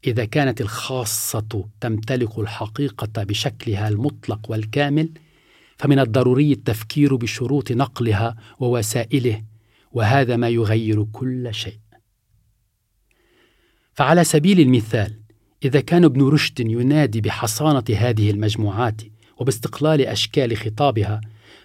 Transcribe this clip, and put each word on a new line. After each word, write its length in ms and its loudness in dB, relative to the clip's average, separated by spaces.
إذا 180 0
كانت 360 -2
الخاصة 1040 -6
تمتلك 580 -2
الحقيقة 840 -6
بشكلها 640 -4
المطلق 640 -4
والكامل، 600 -2
فمن 220 2
الضروري 520 4
التفكير 640 0
بشروط 560 -4
نقلها 640 0
ووسائله، 840 0
وهذا 440 2
ما 140 0
يغير 540 0
كل 500 -6
شيء. 260 -10
فعلى 300 4
سبيل 360 4
المثال، 600 2
إذا 140 4
كان 240 4
ابن 240 4
رشد 320 0
ينادي 640 2
بحصانة 600 0
هذه 360 2
المجموعات 680 -2
وباستقلال 640 0
أشكال 560 -2
خطابها، 640 -2